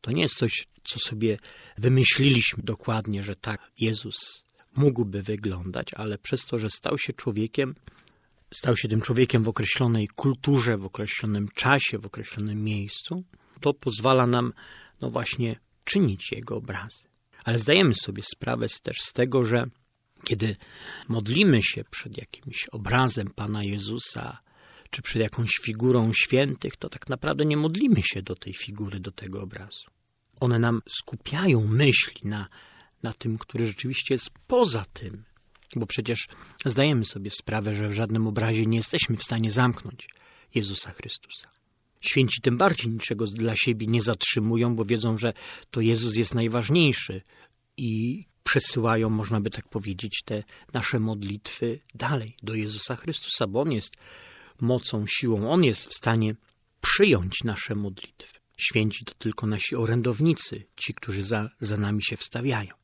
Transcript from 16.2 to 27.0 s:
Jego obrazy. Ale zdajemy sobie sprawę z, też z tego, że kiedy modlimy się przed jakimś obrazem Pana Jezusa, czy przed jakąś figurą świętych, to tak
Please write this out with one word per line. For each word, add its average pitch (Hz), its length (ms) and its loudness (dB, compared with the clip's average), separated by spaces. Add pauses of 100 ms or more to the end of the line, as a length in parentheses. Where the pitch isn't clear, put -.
Jego 113 240 -6
obrazy. 104 520 -10 (360)
Ale 117 160 0
zdajemy 143 360 6
sobie 98 280 -6
sprawę 120 460 -4
z, - 120 -8
też - 200 -8
z - 120 -6
tego, 127 300 4
że 117 220 2 (580)
kiedy 107 320 0 (520)
modlimy 117 560 4
się - 200 -2
przed - 340 -12
jakimś - 540 -12
obrazem 110 640 0
Pana 107 280 -4
Jezusa, 104 760 -6 (500)
czy - 120 -10
przed - 200 -2
jakąś 107 280 -2 (140)
figurą 113 500 4
świętych, 131 640 2
to - 120 -10
tak - 200 -16